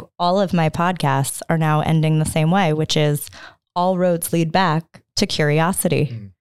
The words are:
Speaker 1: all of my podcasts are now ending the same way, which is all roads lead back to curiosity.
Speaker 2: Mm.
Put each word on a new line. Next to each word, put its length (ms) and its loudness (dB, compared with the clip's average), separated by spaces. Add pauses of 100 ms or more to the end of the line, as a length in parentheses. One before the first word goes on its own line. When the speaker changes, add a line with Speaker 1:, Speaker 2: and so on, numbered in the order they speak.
(200)
Speaker 1:
all 200 2
of 140 0
my 160 2
podcasts 800 -2
are 80 2
now 240 2
ending 380 2
the 60 0
same 260 0
way, 200 2
which 240 -2
is 340 0 (460)
all 220 0
roads 340 0
lead 200 0
back 520 -2 (120)
to 100 0
curiosity. 840 0
Speaker 2:
Mm. 340 -12